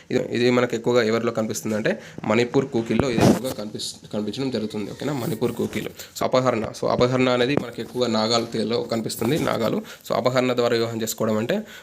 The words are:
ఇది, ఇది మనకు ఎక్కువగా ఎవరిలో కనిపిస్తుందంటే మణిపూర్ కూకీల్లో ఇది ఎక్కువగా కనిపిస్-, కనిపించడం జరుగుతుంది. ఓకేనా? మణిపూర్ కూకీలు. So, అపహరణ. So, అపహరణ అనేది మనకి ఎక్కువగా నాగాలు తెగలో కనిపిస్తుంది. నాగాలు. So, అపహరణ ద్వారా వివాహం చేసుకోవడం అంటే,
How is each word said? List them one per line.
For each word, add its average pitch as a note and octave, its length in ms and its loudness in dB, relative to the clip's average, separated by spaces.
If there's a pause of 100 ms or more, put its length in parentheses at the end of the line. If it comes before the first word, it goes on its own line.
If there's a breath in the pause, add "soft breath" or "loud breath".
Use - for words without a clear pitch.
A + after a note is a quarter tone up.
(120)
ఇది, - 120 2 (120)
ఇది A#2+ 140 4
మనకు B2 260 4
ఎక్కువగా A#2+ 280 2
ఎవరిలో A2+ 280 2
కనిపిస్తుందంటే A2 680 -2 (220 loud breath)
మణిపూర్ A#2+ 420 2
కూకీల్లో A#2 460 0
ఇది A2+ 180 6
ఎక్కువగా B2 240 0
కనిపిస్-, - 600 -10
కనిపించడం G#2+ 380 -4
జరుగుతుంది. G#2+ 400 -4
ఓకేనా? B2 220 -6
మణిపూర్ A#2 380 -2
కూకీలు. - 380 -4
So, - 340 -8
అపహరణ. B2 420 2
So, B2 220 -4
అపహరణ B2+ 420 4
అనేది B2 260 2
మనకి B2 260 -8
ఎక్కువగా B2 260 -2
నాగాలు A2+ 380 2
తెగలో A#2 360 -2
కనిపిస్తుంది. A2+ 580 -2
నాగాలు. A2+ 380 0
So, - 360 -8
అపహరణ B2+ 400 2
ద్వారా A#2+ 240 2
వివాహం A2+ 240 -2
చేసుకోవడం A2 360 0
అంటే, D3 240 0 (220 loud breath)